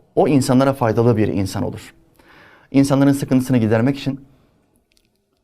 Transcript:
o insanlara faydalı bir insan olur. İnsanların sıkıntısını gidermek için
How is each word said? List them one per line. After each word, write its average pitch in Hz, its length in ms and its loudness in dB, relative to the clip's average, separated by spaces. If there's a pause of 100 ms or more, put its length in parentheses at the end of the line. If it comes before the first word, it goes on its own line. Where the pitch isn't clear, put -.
(160)
o 170 120 2
insanlara 135 460 2
faydalı 117 440 0
bir 107 100 0
insan 98 360 -4
olur. - 300 -12 (760)
İnsanların 139 400 2
sıkıntısını 131 460 0
gidermek 113 400 0
için - 280 -10 (1200)